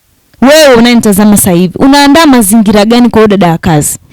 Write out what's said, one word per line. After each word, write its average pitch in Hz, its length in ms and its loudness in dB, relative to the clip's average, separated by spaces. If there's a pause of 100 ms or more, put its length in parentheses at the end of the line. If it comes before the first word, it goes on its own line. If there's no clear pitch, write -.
(420)
Wewe 285 340 2
unayenitazama 214 640 0
sasa 196 140 -4
hivi, 175 260 -2
unaandaa 285 480 0
mazingira 214 600 0
gani 240 240 0
kwa 226 120 -2
huyo 220 60 2
dada 185 240 0
wa 165 60 -4
kazi? 156 400 -4 (160)